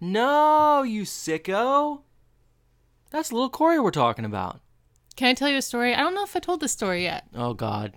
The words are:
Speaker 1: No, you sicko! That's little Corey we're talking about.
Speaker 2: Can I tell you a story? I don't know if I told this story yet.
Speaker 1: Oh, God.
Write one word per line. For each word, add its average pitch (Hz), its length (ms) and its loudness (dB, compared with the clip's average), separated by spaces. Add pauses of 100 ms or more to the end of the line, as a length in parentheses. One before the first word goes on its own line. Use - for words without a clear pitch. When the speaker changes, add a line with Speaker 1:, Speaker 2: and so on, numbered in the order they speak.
Speaker 1:
No, 294 840 4
you 220 200 -4
sicko! 247 1000 -2 (1080)
That's 311 220 -4
little 247 180 0
Corey 320 300 4
we're 208 100 2
talking 120 340 0
about. 101 360 -6 (560)
Speaker 2:
Can 254 120 0
I 254 60 4
tell 277 140 -2
you 277 100 0
a 269 40 -2
story? 240 320 -2
I - 60 0
don't 339 140 0
know 403 80 -4
if 392 140 -8
I - 40 -2
told 349 200 -4
this 277 120 -4
story 180 300 -2
yet. 170 320 -6
Speaker 1:
Oh, 120 200 -4
God. 107 420 -6